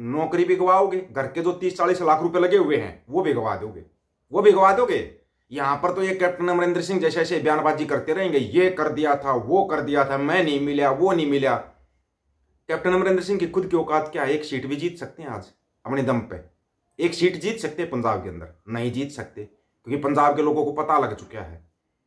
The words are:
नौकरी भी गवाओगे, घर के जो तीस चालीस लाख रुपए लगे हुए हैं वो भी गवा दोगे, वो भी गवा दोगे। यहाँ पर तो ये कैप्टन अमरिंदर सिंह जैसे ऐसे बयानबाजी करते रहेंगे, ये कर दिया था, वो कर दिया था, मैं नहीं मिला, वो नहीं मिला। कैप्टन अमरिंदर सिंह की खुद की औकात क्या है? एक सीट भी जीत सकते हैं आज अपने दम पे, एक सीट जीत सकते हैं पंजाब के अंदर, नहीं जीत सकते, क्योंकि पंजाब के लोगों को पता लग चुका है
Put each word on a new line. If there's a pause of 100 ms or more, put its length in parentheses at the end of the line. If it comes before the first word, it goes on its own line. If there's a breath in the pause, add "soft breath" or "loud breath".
नौकरी
भी
गवाओगे,
घर
के
जो
तीस
चालीस
लाख
रुपए
लगे
हुए
हैं
वो
भी
गवा
दोगे, (480)
वो
भी
गवा
दोगे। (400)
यहाँ
पर
तो
ये
कैप्टन
अमरिंदर
सिंह
जैसे
ऐसे
बयानबाजी
करते
रहेंगे,
ये
कर
दिया
था,
वो
कर
दिया
था,
मैं
नहीं
मिला,
वो
नहीं
मिला। (1120)
कैप्टन
अमरिंदर
सिंह
की
खुद
की
औकात
क्या
है?
एक
सीट
भी
जीत
सकते
हैं
आज (380)
अपने
दम
पे, (580)
एक
सीट
जीत
सकते
हैं
पंजाब
के
अंदर, (140)
नहीं
जीत
सकते,
क्योंकि
पंजाब
के
लोगों
को
पता
लग
चुका
है (440)